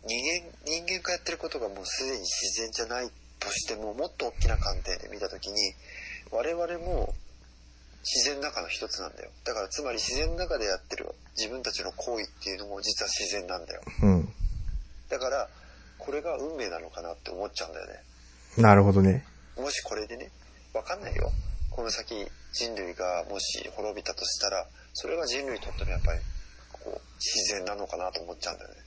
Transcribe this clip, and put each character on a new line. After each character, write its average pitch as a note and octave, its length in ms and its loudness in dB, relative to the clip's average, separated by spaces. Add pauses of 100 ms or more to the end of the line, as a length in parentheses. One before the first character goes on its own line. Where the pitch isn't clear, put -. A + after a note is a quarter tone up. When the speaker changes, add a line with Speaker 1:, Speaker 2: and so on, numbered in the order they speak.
Speaker 1:
人 C3+ 380 0
間、 E3+ 80 -14 (140)
人 E3 200 -2
間 F3+ 160 -2
が F3+ 120 -2
や F3 60 0
っ - 40 -6
て - 80 -4
る E3+ 80 -4
こ E3 100 -4
と D3 120 -4
が A2+ 80 0
も G2 140 -8
う - 20 -10
す - 200 -2
で C3 80 -2
に B2 100 -2
自 - 380 -2
然 A2+ 120 -4
じ A#2+ 100 -2
ゃ A2+ 40 -2
な A#2+ 160 -2
い A#2+ 80 -6 (280)
と G2+ 120 -4
し - 160 -2
て A#2 100 -4
も、 G#2+ 180 -4
も C#3 120 -2
っ F3 100 -8
と B2 100 -2
大 A#2 140 -2
き A2+ 80 8
な A2+ 80 6
観 G#2 260 2
点 F#2 160 -4
で - 100 -10
見 G#2 120 -10
た G2 80 -2
と F#2+ 100 -8
き G2+ 140 -8
に、 G#2 220 0 (560)
我 B2+ 200 0
々 E3+ 280 -2
も E3 360 0 (880)
自 - 260 2
然 C#3+ 80 -2
の C#3 60 -6
中 C3+ 200 -4
の E2+ 60 -8
一 - 200 -4
つ - 120 -6
な F2+ 80 -6
ん - 60 -14
だ - 80 -14
よ。 - 80 -14 (140)
だ A#2 100 -2
か G#2+ 80 -2
ら G2 60 -4
つ - 140 -6
ま C3 100 -2
り A2+ 60 -2
自 A#2+ 180 0
然 D3+ 140 2
の E3+ 60 0
中 E3 220 0
で A2 60 0
や G2 120 2
っ - 60 -8
て - 140 -8
る - 180 -8 (220)
自 G#2+ 120 -2
分 B2+ 140 -6
た A#2 80 -4
ち - 140 -4
の F#2+ 80 -4
行 A#2+ 260 -4
為 G#2 60 -4
っ - 40 -12 (140)
て G2+ 80 -6
い F#2+ 60 -4
う - 20 -12
の G#2 80 -10
も G2+ 140 -8
実 G2+ 240 -2
は G2+ 40 -2
自 G2 220 -2
然 G2 160 -2
な F2+ 120 -4
ん E2+ 80 -8
だ E2+ 100 -10
よ。 - 60 -12 (200)
Speaker 2:
う G2+ 60 10
ん。 F2+ 200 8 (800)
Speaker 1:
だ C3 120 0
か B2+ 100 0
ら、 B2+ 180 0 (500)
こ - 120 -8
れ D3 100 -2
が D#3 160 -2
運 D#3 200 -4
命 A#2 120 -4
な E2 120 -4
の E2 100 -12
か - 120 -10
な E2+ 100 -6
っ E2+ 60 -8
て - 120 -12
思 F#2 160 -4
っ - 60 -8
ち - 100 -6
ゃ E2+ 40 -6
う E2 40 -12
ん - 20 -12
だ - 80 -8
よ - 60 -10
ね。 - 160 -14 (560)
Speaker 2:
な A2 160 12
る G2 80 12
ほ G2 100 10
ど G2 100 10
ね。 F#2+ 220 8 (320)
Speaker 1:
も C3+ 140 -2
し - 120 -2
こ - 120 -6
れ G#2+ 140 -4
で A#2 80 -8
ね、 - 160 -12 (420)
わ A2 80 0
か F3+ 140 -4
ん G#3 60 -10
な - 80 -4
い - 60 2
よ。 G2 140 4 (400)
こ B2 120 -2
の A2+ 80 0
先 G#2+ 360 -4 (260)
人 A#2 220 -2
類 F2+ 200 -4
が F2+ 360 0
も G2 80 -4
し - 380 -4
滅 G#2 180 -2
び - 80 -6
た - 120 -2
と - 100 -6
し - 160 0
た G2+ 100 2
ら、 F#2 160 -2 (280)
そ - 120 -6
れ E3 100 0
が E3 100 0
人 C3+ 200 -2
類 B2+ 80 -2
に G#2+ 60 -6
と - 100 -6
っ - 80 -4
て - 60 0
の - 60 2
や - 60 2
っ - 60 2
ぱ - 100 8
り、 - 60 2 (540)
こ - 240 -10
う、 - 40 -10 (180)
自 - 360 0
然 F#2+ 100 -4
な G2+ 120 -4
の G2+ 100 -4
か E2+ 100 -4
な F2+ 160 -2
と F2 80 -4
思 E2+ 140 -8
っ - 20 -14
ち - 120 -6
ゃ E2 40 -4
う - 40 -8
ん - 20 -16
だ - 60 -14
よ - 100 -16
ね。 - 120 -20